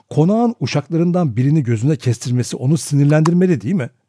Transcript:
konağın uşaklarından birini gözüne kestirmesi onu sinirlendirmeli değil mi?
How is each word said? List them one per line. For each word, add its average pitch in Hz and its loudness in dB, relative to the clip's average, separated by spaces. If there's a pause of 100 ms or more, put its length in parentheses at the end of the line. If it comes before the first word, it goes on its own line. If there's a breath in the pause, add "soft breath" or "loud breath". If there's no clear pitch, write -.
konağın 214 2
uşaklarından 165 -2
birini 143 2
gözüne 120 0
kestirmesi 123 -4
onu 139 0
sinirlendirmeli 156 2
değil 139 -4
mi? 143 -4 (180)